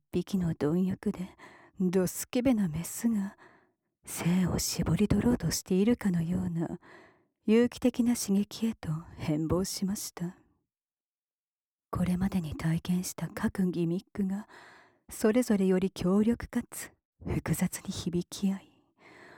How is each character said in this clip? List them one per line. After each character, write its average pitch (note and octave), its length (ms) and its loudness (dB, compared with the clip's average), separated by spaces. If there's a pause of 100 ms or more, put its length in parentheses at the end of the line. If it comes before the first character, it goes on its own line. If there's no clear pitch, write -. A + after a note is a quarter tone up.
(120)
匹 F#3 280 -2
の E3 160 0
貪 E3+ 300 0
欲 G3 260 -2
で - 260 -8 (420)
ド F#3 280 2
ス - 200 -6
ケ B3 140 -2
ベ B3 140 4
な G3+ 120 2
メ D#3+ 160 -4
ス - 240 -4
が G3+ 300 -2 (680)
精 F3+ 420 2
を - 100 0
絞 - 380 0
り G#3 120 4
取 G#3 140 4
ろ A#3+ 120 4
う A#3+ 40 0
と D#3 140 -2
し - 100 -2
て - 140 0
い F#3+ 100 4
る A#3+ 120 4
か G#3 120 0
の E3+ 140 2
よ F3+ 200 -2
う F#3 60 -2
な E3 300 -4 (680)
有 A#3 240 6
機 - 100 -14
的 B3 240 2
な A#3+ 120 4
刺 - 180 -2
激 G3+ 340 0
へ A3+ 60 -2
と - 160 -10 (280)
変 D#3 300 -2
貌 E3+ 180 2
し - 200 -4
ま F#3+ 100 0
し - 180 -8
た。 F3 220 -8 (1600)
こ F3+ 140 -2
れ F3+ 120 0
ま F#3+ 120 0
で F#3+ 120 -2
に D#3 140 -6
体 D#3+ 260 0
験 F3+ 220 0
し - 100 -8
た D#3+ 160 -6
各 G3 400 -2
ギ E3+ 160 0
ミ E3+ 160 0
ッ - 100 -16
ク G3+ 140 -2
が G3 220 -4 (640)
そ - 200 2
れ B3 120 4
ぞ G#3 140 2
れ F#3+ 100 2
よ F#3+ 100 4
り F#3 140 0
強 G3 320 2
力 A#3 240 0
か A#3+ 240 -4
つ - 200 -14 (360)
複 - 260 -2
雑 - 280 -2
に - 100 -10
響 F3 360 -4
き - 240 -2
合 F#3+ 60 -2
い、 - 140 -18 (680)